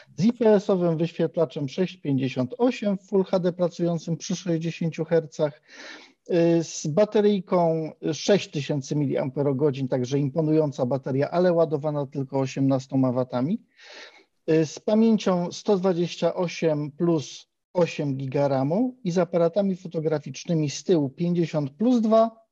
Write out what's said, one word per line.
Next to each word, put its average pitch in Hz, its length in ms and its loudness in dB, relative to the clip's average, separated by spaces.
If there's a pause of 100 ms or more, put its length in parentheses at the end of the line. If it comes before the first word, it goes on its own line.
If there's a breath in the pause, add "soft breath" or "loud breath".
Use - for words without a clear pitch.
(160 loud breath)
z 160 80 0
I 240 80 4
P 214 220 4
S-owym 175 440 2
wyświetlaczem 160 720 -2
sześć - 280 -4
pięćdziesiąt 131 640 -2
osiem 233 400 0
w - 80 -12
Full 190 180 0
H 190 140 0
D 175 140 0
pracującym 170 640 -2
przy 170 200 -6
sześćdziesięciu 165 680 -4
hercach, 156 580 -2 (680 loud breath)
y, 170 340 4
z - 220 -10
bateryjką 180 1040 2 (220)
sześć - 380 0
tysięcy 147 460 -4
miliamperogodzin, 139 920 -2
także 127 300 -2
imponująca 151 680 0
bateria, 139 440 -2
ale 180 220 2
ładowana 151 540 0
tylko 139 340 -4
osiemnastoma 135 720 0
watami, 127 500 -2 (880 loud breath)
y, 156 160 4
z - 120 -14
pamięcią 214 760 2
sto - 260 0
dwadzieścia 175 560 0
osiem 156 580 -2
plus 170 580 -2 (240)
osiem 156 420 0
giga 135 320 0
ramu 160 560 0
i 180 60 0
z 175 80 0
aparatami 175 580 2
fotograficznymi 156 920 -2
z - 140 -12
tyłu 151 240 2
pięćdziesiąt 165 640 -2
plus 240 300 0
dwa, 220 300 4 (220)